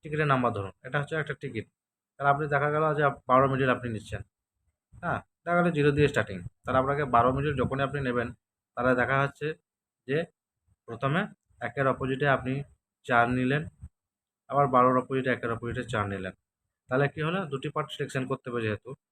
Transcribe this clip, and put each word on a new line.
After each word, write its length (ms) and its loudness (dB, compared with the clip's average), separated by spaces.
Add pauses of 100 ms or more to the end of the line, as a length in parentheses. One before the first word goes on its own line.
টিকিটের 240 -2
নাম্বার 240 4
ধরুন, 200 -6 (100)
এটা 160 -6
হচ্ছে 160 -6
একটা 200 -4
টিকিট, 300 -8 (440)
তাহলে 220 0
আপনি 160 2
দেখা 240 2
গেল 140 2 (100)
যে 80 2
আপ-, 240 2
বারো 200 6
মিডল 220 2
আপনি 200 0
নিচ্ছেন, 320 -8 (720)
হ্যাঁ, 260 -4 (180)
দেখা 200 0
গেল 140 4
জিরো 200 2
দিয়ে 180 4
স্টার্টিং, 280 -2 (220)
তাহলে 200 0
আপনাকে 260 0
বারো 260 6
মিডল 240 -2
যখনই 280 -2
আপনি 180 -4
নেবেন, 260 -2 (500)
তাহলে 180 2
দেখা 220 0
যাচ্ছে 300 -2 (600)
যে 100 -2 (720)
প্রথমে 340 -2 (400)
একের 260 -4
অপোজিটে 400 -2
আপনি 260 0 (520)
চার 240 6
নিলেন, 320 0 (880)
আবার 180 4
বারোর 300 6
অপোজিটে, 340 -2
একের 220 -2
অপোজিটে 360 -6
চার 180 0
নিলেন, 260 -6 (560)
তাহলে 200 2
কী 120 -12
হলো? 240 -4
দুটি 240 -8
পার্ট 200 -6
সিলেকশন 360 -6
করতে 220 -6
হবে 140 -4
যেহেতু, 280 -4 (220)